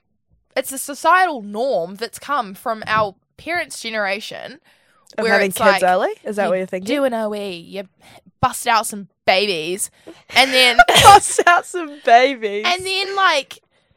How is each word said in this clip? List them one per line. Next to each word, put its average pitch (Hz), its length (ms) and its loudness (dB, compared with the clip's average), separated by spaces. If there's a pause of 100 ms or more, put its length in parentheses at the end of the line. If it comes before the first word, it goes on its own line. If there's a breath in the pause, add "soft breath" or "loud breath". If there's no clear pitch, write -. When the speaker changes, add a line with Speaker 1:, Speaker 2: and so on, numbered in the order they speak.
(540)
Speaker 1:
it's - 140 -6
the 269 100 -12
societal 320 600 0
norm 202 540 -6
that's 226 240 -12
come 254 360 -6
from 214 320 -8
our 214 280 -2 (240)
parents' 294 420 -8
generation 214 800 -8 (560 soft breath)
Speaker 2:
Of 220 60 -4
Speaker 1:
where 226 100 0
Speaker 2:
having 202 160 2
Speaker 1:
it's 185 80 -8
Speaker 2:
kids 196 240 2
Speaker 1:
like, - 20 0
Speaker 2:
early? 190 300 2 (120)
Is 208 120 -8
that 202 80 -2
Speaker 1:
you 175 60 -2
Speaker 2:
what 185 80 0
you're 185 80 -6
thinking? 185 280 -10
Speaker 1:
do 277 100 0
an 240 100 -2
O 214 200 -6
E, 202 220 -10
you 180 320 -16 (540 soft breath)
bust - 240 -4
out 226 200 2
some 202 220 -12 (160)
babies, 185 680 0 (460 loud breath)
and 262 160 4
then 247 320 4
Speaker 2:
<laughs> - 180 6
Bust 403 440 6
out 349 180 4
some 302 400 -10
babies. 233 640 2
Speaker 1:
and 359 180 -2
then, 381 320 -6
like, 339 420 0 (380)